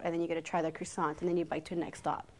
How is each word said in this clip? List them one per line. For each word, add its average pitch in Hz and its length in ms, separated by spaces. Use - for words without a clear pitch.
and 170 80
then 170 80
you 170 80
get 165 60
to 165 60
try 170 200
the 160 100
croissant, 160 480
and 175 100
then 175 60
you 170 80
bike 156 220
to 180 100
the 170 60
next - 180
stop. - 400